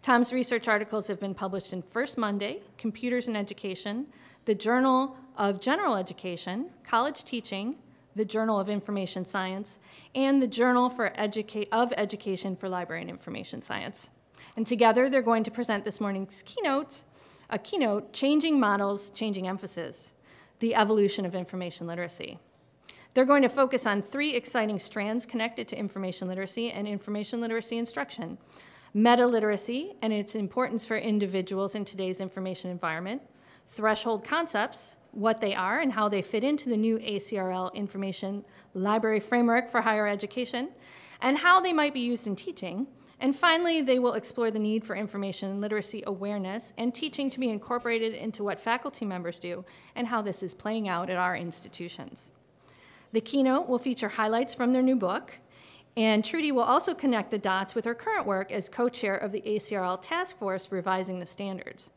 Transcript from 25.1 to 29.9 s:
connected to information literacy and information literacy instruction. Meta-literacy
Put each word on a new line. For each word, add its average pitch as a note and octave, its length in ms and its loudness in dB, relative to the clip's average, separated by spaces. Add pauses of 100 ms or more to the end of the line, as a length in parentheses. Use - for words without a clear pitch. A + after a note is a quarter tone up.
connected A#3 420 -4
to A3+ 100 -8
information F#3+ 500 -6
literacy F#3+ 420 -4
and G#3 180 -6
information G#3 540 -4
literacy A3+ 340 -4
instruction. A#3 640 -6 (560)
Meta-literacy A#3+ 1080 4